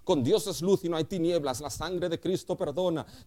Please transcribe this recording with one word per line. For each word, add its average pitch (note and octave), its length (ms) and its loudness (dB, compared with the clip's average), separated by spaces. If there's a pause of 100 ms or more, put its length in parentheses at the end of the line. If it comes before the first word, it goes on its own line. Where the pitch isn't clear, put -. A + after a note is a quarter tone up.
"Con D#3+ 200 2
Dios G3+ 240 2
es D3+ 160 -4
luz F#3+ 220 4
y E3+ 40 -2
no E3+ 80 0
hay D#3+ 60 2
tinieblas, E3 580 0
la D3 80 -6
sangre E3+ 400 -4
de E3 100 -2
Cristo F3+ 380 -2
perdona, D#3+ 480 -2 (220)